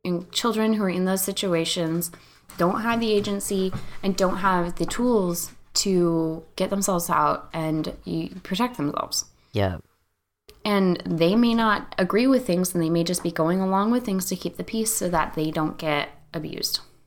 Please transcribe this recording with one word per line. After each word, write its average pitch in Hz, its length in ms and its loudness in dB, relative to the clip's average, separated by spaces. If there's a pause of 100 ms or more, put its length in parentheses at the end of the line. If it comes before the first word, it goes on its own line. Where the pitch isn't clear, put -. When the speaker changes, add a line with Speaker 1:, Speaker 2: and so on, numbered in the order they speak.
Speaker 1:
and 180 280 -4
children 220 420 2
who 208 100 0
are 185 60 2
in 185 140 0
those 190 180 0
situations 170 880 -2 (460)
don't 180 240 2
have 233 200 0
the 220 120 2
agency 202 600 0 (300)
and 196 140 0
don't 185 220 2
have 180 380 2
the 165 100 0
tools 208 680 0 (220)
to 165 680 2 (140)
get 185 140 -2
themselves 190 400 0
out 151 420 2
and 156 420 -2 (120)
y-, 170 240 -4 (120)
protect 240 360 -2
themselves. - 480 -4 (260)
Speaker 2:
Yeah. 95 260 0 (840)
Speaker 1:
And 190 420 2
they 175 300 2
may 233 180 4
not 214 440 0
agree 196 280 2
with 254 200 4
things, 180 280 0
and 170 80 2
they 160 80 0
may 170 140 2
just 180 180 -2
be 170 80 -2
going 170 300 0
along 190 300 2
with 247 140 2
things 190 220 -2
to 185 100 -4
keep - 200 -8
the 180 80 -8
peace 220 280 -2
so 185 160 -2
that 165 260 0
they 156 160 -2
don't 156 280 -4
get 151 300 0 (260)
abused. - 460 -6 (260)